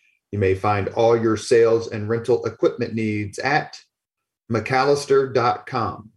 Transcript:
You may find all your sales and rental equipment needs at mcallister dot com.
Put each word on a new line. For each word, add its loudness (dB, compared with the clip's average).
You -4
may 2
find 0
all 4
your 0
sales 4
and -8
rental 0
equipment -4
needs -4
at -4
mcallister 0
dot 0
com. -6